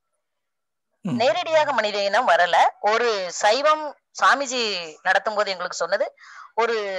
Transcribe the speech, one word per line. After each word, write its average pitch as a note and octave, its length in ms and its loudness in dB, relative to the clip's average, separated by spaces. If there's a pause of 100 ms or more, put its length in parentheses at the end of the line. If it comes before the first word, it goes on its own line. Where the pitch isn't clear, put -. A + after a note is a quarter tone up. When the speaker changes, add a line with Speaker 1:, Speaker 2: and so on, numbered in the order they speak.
(1000)
Speaker 1:
ம். G3+ 140 -4
Speaker 2:
நேரடியாக D4+ 580 0
மனித G#3 300 -2
இனம் G#3 240 0
வரல. E3+ 280 4 (240)
ஒரு G#3+ 480 0
சைவம், C#4+ 680 0 (160)
சாமிஜி G#3+ 880 0
நடத்தும் F#3+ 340 0
போது G3+ 160 0
எங்களுக்கு F3 260 -8
சொன்னது, G3 340 -2 (440)
ஒரு A3+ 200 0 (240)